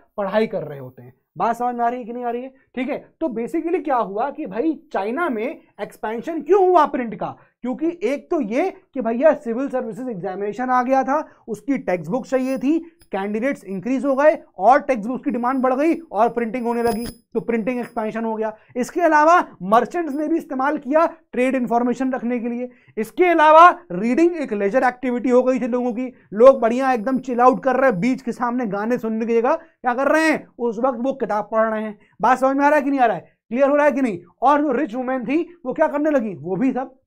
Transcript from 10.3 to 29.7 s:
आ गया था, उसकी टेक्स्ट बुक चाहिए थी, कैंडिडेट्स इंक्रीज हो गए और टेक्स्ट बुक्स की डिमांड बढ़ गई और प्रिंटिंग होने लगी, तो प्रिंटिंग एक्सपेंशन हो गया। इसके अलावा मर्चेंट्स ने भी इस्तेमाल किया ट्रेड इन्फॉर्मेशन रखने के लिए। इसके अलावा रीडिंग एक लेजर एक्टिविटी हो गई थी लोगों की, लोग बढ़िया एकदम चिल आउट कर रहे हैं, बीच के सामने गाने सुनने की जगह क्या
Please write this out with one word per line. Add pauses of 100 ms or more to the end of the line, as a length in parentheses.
आ
गया
था, (240)
उसकी
टेक्स्ट
बुक
चाहिए
थी, (340)
कैंडिडेट्स
इंक्रीज
हो
गए (240)
और
टेक्स्ट
बुक्स
की
डिमांड
बढ़
गई
और
प्रिंटिंग
होने
लगी, (280)
तो
प्रिंटिंग
एक्सपेंशन
हो
गया। (240)
इसके
अलावा (260)
मर्चेंट्स
ने
भी
इस्तेमाल
किया
ट्रेड
इन्फॉर्मेशन
रखने
के
लिए। (280)
इसके
अलावा (240)
रीडिंग
एक
लेजर
एक्टिविटी
हो
गई
थी
लोगों
की, (220)
लोग
बढ़िया
एकदम
चिल
आउट
कर
रहे
हैं,
बीच
के
सामने
गाने
सुनने
की
जगह
क्या